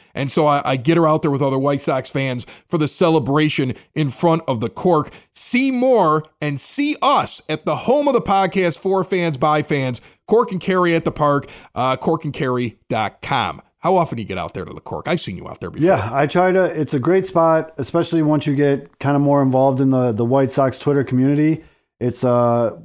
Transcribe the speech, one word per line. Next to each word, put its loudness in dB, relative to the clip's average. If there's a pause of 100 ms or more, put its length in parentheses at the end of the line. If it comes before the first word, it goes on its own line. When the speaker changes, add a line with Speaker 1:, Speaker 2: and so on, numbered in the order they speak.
(140)
Speaker 1:
And -4
so 2
I, 2
I 0
get 2
her 4
out 2
there 0
with 0
other 0
White 0
Sox -2
fans -4 (200)
for -2
the 0
celebration 0 (200)
in 0
front 2
of -2
the -4
Cork. 0 (220)
See -2
more 2 (160)
and -4
see -4
us 0
at -6
the -2
home 0
of 2
the 0
podcast 0
for 0
fans -2
by 2
fans, -4 (260)
Cork 2
and -6
Kerry 0
at 0
the -2
Park, 0 (240)
uh, -2
cork -2
and -6
kerry -4 (100)
dot -4
com. -4 (260)
How 2
often 0
do -6
you -10
get -6
out -6
there -8
to -14
the -14
Cork? -10
I've -2
seen -10
you -14
out -16
there -8
before. -2
Speaker 2:
Yeah, 0
I 0
try 2
to. 2
It's -4
a 0
great 2
spot, 2
especially 0
once 2
you 0
get 0
kinda 0
more 4
involved 2
in 2
the, 2
the 0
White 2
Sox 0
Twitter 0
community. 2 (380)
It's, -2
uh, 2 (140)